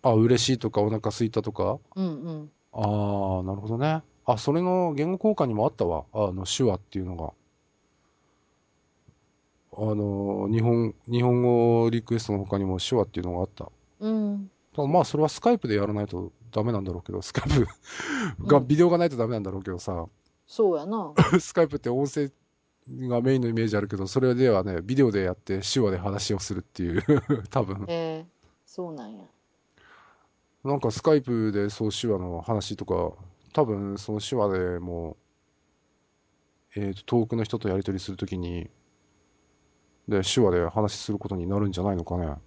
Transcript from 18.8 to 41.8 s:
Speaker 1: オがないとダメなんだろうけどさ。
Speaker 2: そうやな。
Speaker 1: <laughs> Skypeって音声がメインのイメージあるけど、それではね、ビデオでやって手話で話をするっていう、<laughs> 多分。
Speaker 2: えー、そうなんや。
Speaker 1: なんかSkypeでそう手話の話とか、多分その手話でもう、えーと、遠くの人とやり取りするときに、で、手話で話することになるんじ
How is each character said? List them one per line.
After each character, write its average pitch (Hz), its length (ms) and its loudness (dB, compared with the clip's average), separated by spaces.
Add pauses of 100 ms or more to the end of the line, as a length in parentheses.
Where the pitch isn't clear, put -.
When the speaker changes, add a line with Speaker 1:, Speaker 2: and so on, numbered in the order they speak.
Speaker 1:
オ 175 60 6
が 170 80 4
な 170 80 2
い 165 40 2
と 135 80 -8
ダ 117 100 0
メ 120 60 -2
な 110 60 -2
ん 101 40 -6
だ 95 80 -6
ろ 95 80 -6
う 98 40 -12
け 98 80 -8
ど 90 80 -6
さ。 87 260 -6 (400)
Speaker 2:
そ 196 280 2
う 160 40 0
や 147 80 -4
な。 190 280 -6
Speaker 1:
<laughs> - 200 6
Skype 160 440 2
っ - 20 -2
て - 100 -4
音 135 180 0
声 143 240 -2 (760)
が 120 140 2
メ 131 140 4
イ - 20 4
ン 127 40 2
の 117 80 0
イ 113 40 -2
メ 113 100 2
ー 113 40 2
ジ 104 100 2
あ 101 40 2
る 104 60 -4
け 104 100 -4
ど、 95 100 -4
そ 131 120 0
れ 127 160 4
で 127 140 4
は 95 140 4
ね、 90 180 -2
ビ 107 140 -2
デ 139 80 6
オ 117 80 4
で 98 100 2
や 90 120 0
っ - 20 -4
て 98 260 -4
手 113 180 -2
話 107 120 2
で 95 60 -2
話 98 360 -2
を 98 60 -2
す - 140 -6
る 87 60 -4
っ - 40 -10
て - 200 -8
い 85 140 0
う、 101 60 0 (220)
<laughs> 123 240 -2
多 131 140 0
分。 98 240 -6
Speaker 2:
え 165 400 -6
ー、 - 40 -20 (340)
そ 180 240 -12
う 160 40 -12
な 131 120 -14
ん 107 100 -16
や。 95 80 -20 (1400)
Speaker 1:
な 135 120 0
ん 139 40 -2
か 120 100 0
Skype 120 640 2
で 101 180 0
そ 107 180 -4
う 104 40 -2
手 - 160 -4
話 104 100 2
の 90 240 -6
話 107 340 -4
と 98 100 -10
か、 87 280 -2 (400)
多 156 100 4
分 101 340 -2
そ 101 160 -8
の 104 60 -2
手 - 160 -6
話 104 220 2
で 90 220 -2
も 85 380 -8 (1600)
う、 101 40 -6
え 101 120 -2
ー - 20 -6
と、 101 100 -14
遠 117 240 2
く - 80 -4
の 113 80 0
人 110 160 -4
と 104 100 -2
や 92 80 2
り 98 60 -2
取 98 140 -4
り 92 60 -8
す - 80 -10
る 92 60 -10
と - 80 -4
き 92 120 -6
に、 87 320 -6 (1400)
で、 101 140 2
手 95 180 0
話 104 120 6
で 87 180 2
話 104 240 0
す - 180 -8
る 101 80 -2
こ - 80 -10
と 98 80 -6
に 87 120 -4
な 101 120 0
る 104 80 0
ん 95 40 -2
じ 92 100 -4